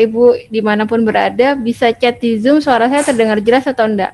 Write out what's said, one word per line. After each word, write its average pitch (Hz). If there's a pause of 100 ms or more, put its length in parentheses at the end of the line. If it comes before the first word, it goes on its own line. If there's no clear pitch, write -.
Ibu 240
dimanapun 214
berada, 214
bisa 233
chat 240
di 226
Zoom, 277
suara 247
saya 277
terdengar 226
jelas 240
atau 240
enggak, 202